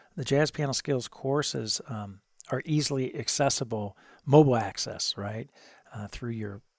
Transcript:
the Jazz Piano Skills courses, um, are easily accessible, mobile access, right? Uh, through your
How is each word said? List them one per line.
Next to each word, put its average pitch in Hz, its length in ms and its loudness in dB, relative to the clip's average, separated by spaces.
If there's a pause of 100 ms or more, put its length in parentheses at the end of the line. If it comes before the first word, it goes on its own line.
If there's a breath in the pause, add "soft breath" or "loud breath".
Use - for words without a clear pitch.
(140 loud breath)
the 143 100 -6
Jazz 143 280 2
Piano 143 200 -4
Skills 127 360 -2
courses, 135 800 -2
um, 104 320 -10 (320)
are 131 120 -2
easily 143 520 0
accessible, 113 800 0 (280 loud breath)
mobile 143 300 8
access, - 640 -4
right? 107 340 -8 (420 loud breath)
Uh, 104 140 -10
through 120 240 -8
your 104 320 -8 (160)